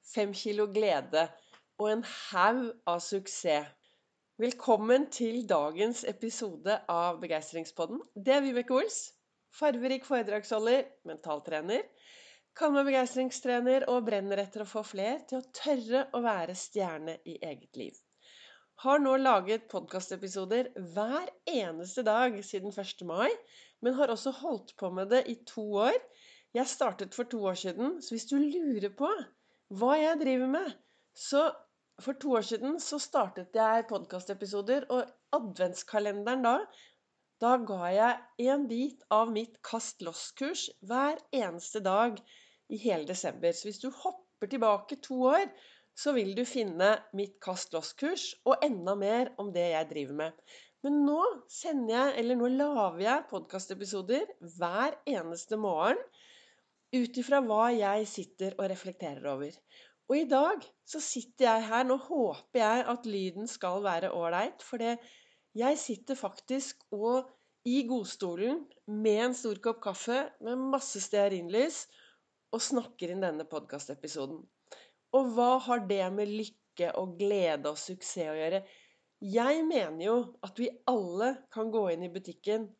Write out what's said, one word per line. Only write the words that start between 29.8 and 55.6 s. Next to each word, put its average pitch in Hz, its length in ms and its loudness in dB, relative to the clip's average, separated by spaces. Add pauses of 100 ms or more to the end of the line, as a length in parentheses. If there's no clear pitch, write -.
hva 254 160 6
jeg 311 240 4
driver 262 320 2
med, 330 220 -2 (420)
så 294 300 2 (580)
for 262 160 -4
to 277 160 2
år 208 120 2
siden 254 320 -2
så - 200 -6
startet 190 560 -2
jeg 220 320 4
podcastepisoder, 196 1040 -4
og 247 160 0 (280)
adventskalenderen 208 1080 -2
da, 233 120 6 (840)
da 240 140 6 (140)
ga 180 240 -2
jeg 240 580 2
en 285 180 2
bit 247 440 -4
av 226 200 4
mitt 226 320 -4
Kast - 400 -8
Loss-kurs - 600 -6 (180)
hver 269 320 0 (200)
eneste 185 480 -2
dag 202 360 2 (480)
i 220 120 -6
hele 180 280 0
desember. 170 480 -2
Så 214 140 -8
hvis 202 140 -12
du 262 40 -4
hopper - 640 -8
tilbake 226 520 2
to 254 180 -2 (100)
år, 381 160 4 (480)
så 294 160 0
vil 196 240 2
du 240 80 0
finne 208 500 4 (220)
mitt 196 280 -6
Kast 185 280 -6
Loss-kurs 269 600 -4 (100)
og 269 200 4
enda 196 320 0
mer 226 340 2 (100)
om 202 120 -6
det 175 180 0
jeg 160 220 -2
driver 147 320 -4
med. 160 160 -8 (440)
Men 294 180 2
nå 294 200 2 (280)
sender 254 440 -2
jeg, 269 160 4 (100)
eller 240 180 2
nå 240 140 2
lager 240 480 2
jeg 247 300 2
podcastepisoder 196 960 -4 (320)
hver 185 360 0 (140)
eneste 170 500 -4
morgen 208 400 2 (960)